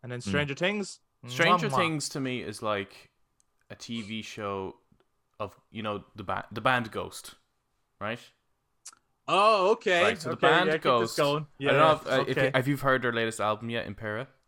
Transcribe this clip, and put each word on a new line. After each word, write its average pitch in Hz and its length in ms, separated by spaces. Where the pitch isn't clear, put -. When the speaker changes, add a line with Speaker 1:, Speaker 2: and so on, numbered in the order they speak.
Speaker 1:
And 123 100
then 123 80
Speaker 2:
Hmm. 107 80
Speaker 1:
Stranger 143 260
Things, 196 460
mwah, 120 60
Speaker 3:
Stranger 165 380
Speaker 1:
mwah. 135 80
Speaker 3:
Things 160 340
to 147 100
me 127 220
is 98 200
like 101 480
a 104 40
T 117 280
V 107 200
show 98 540
of, 101 180
you 110 120
know, 104 220
the 107 80
ba-, 101 300
the 110 80
band 120 320
Ghost, - 420
right? 110 200
Speaker 1:
Oh, 196 460
okay. 180 320
Speaker 3:
Right, 208 180
so - 80
the - 60
Speaker 1:
Okay, - 120
Speaker 3:
band 175 200
Speaker 1:
yeah, 156 60
keep 160 80
this - 20
Speaker 3:
Ghost. 123 320
Speaker 1:
going. 147 300
Yeah, 139 120
Speaker 3:
I - 20
don't 139 80
know 156 60
Speaker 1:
yeah, 156 80
Speaker 3:
if, 143 120
uh, 131 240
if 127 60
you, 143 80
Speaker 1:
okay. 131 100
Speaker 3:
have 131 140
you 143 80
heard 131 260
their 123 100
latest 113 280
album 107 300
yet, 117 160
Impera? 107 420